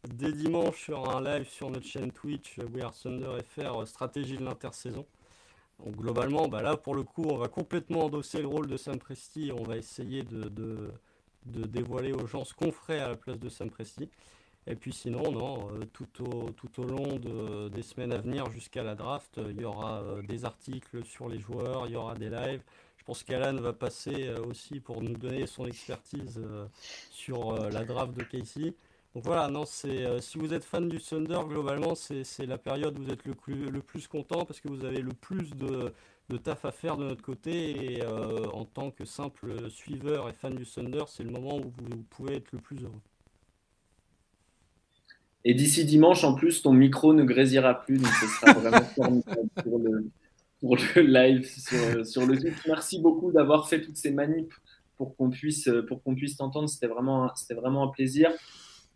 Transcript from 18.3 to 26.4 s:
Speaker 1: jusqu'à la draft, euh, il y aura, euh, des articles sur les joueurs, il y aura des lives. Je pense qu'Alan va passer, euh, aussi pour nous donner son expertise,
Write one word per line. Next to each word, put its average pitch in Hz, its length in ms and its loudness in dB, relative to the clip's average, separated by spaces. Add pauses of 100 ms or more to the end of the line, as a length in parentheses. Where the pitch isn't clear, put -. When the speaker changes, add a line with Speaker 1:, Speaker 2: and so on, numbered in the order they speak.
Speaker 1:
jusqu'à 117 320 -12
la 110 100 -6
draft, 117 440 -10
euh, 107 120 -8
il 101 100 -10
y 117 40 -8
aura, 107 380 -8
euh, 101 200 -10
des 117 220 -8
articles 120 600 -12
sur 123 240 -14
les 113 120 -10
joueurs, 123 480 -8
il 117 60 -10
y - 20 -8
aura 113 180 -8
des 110 160 -8
lives. 127 320 -6 (340)
Je - 80 -20
pense - 180 -12
qu'Alan 131 380 -4
va 120 140 -4
passer, 135 540 -8
euh, 117 180 -8
aussi 120 340 -12
pour 113 220 -10
nous 117 160 -4
donner 127 280 -6
son - 200 -10
expertise, 127 760 -12